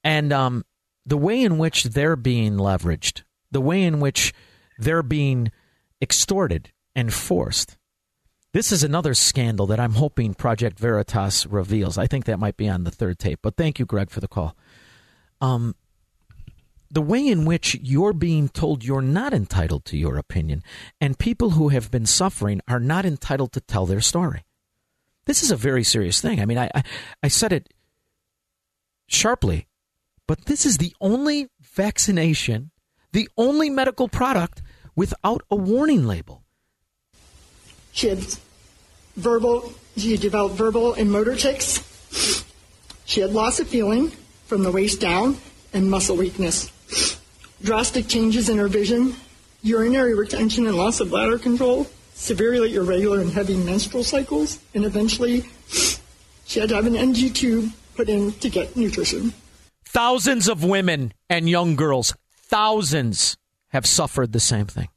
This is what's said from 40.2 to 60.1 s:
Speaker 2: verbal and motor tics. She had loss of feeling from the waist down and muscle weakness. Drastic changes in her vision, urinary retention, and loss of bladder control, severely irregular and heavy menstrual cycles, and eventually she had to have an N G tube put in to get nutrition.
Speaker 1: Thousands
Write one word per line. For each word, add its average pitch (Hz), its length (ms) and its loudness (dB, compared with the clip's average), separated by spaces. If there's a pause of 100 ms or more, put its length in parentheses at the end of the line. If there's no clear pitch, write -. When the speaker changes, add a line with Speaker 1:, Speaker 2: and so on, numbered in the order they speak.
Speaker 2:
verbal 226 380 2
and 208 180 2
motor 214 240 2
tics. - 1120 -4 (600)
She - 160 -2
had 190 100 0
loss 220 280 0
of - 80 -4
feeling 233 440 0 (340)
from 196 160 0
the 185 100 0
waist 196 300 0
down 190 360 2 (360)
and 196 160 2
muscle 185 260 0
weakness. 180 540 -2 (920)
Drastic 220 460 -2
changes 226 420 2
in 220 80 2
her 202 100 2
vision, 233 480 2 (460)
urinary 233 540 2
retention, 220 520 0
and 202 80 0
loss 196 240 0
of 190 100 -2
bladder 220 280 0
control, 247 500 0 (260)
severely 226 600 0
irregular 196 440 2
and 170 120 0
heavy 190 260 0
menstrual 196 460 -2
cycles, 294 560 -2 (140)
and 208 120 0
eventually 226 600 0 (1000)
she - 140 -4
had 214 100 0
to 220 60 2
have 214 100 2
an 233 100 2
N 254 180 2
G 247 160 2
tube 226 420 0 (240)
put 220 140 0
in 202 240 2
to - 160 -4
get 180 260 -4
nutrition. 220 580 -2 (520)
Speaker 1:
Thousands 240 600 2